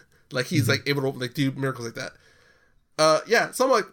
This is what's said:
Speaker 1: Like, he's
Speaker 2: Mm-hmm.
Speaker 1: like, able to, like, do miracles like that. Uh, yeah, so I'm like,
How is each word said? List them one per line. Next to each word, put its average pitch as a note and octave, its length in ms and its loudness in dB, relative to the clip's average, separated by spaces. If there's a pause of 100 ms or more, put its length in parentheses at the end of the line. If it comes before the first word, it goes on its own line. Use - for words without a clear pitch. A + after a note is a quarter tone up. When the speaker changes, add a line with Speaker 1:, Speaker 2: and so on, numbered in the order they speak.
(320)
Speaker 1:
Like, C3 140 -2
he's D#3 160 2
Speaker 2:
Mm-hmm. G#2+ 80 2
Speaker 1:
like, C#3 180 -2
able C3+ 240 0
to, B2 60 -10
like, B2 160 -8
do C3+ 180 0
miracles C3 320 -6
like A2+ 120 -10
that. B2 160 -10 (880)
Uh, D#3 280 4
yeah, A3+ 240 2
so B3+ 160 0
I'm C4+ 60 4
like, G#3+ 200 2